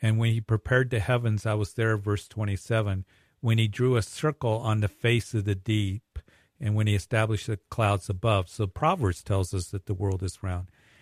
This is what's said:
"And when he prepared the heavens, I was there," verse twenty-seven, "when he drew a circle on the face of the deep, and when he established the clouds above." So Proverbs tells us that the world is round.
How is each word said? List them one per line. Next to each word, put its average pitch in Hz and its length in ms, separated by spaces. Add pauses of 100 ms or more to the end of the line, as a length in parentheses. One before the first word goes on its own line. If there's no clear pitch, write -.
"And 110 160
when 113 160
he 113 80
prepared 127 480
the 117 100
heavens, 113 460
I 110 80
was 107 200
there," 113 240
verse 104 300
twenty-seven, 104 800 (360)
"when 113 180
he 113 80
drew 123 280
a 113 60
circle 127 560
on 110 220
the 107 80
face 117 480
of 101 100
the 104 80
deep, 101 640 (420)
and 107 140
when 107 140
he 104 80
established 110 500
the 110 120 (120)
clouds 101 400
above." 101 400
So - 160
Proverbs 147 560
tells 95 320
us 92 140
that - 180
the - 80
world 95 300
is - 180
round. 90 300 (300)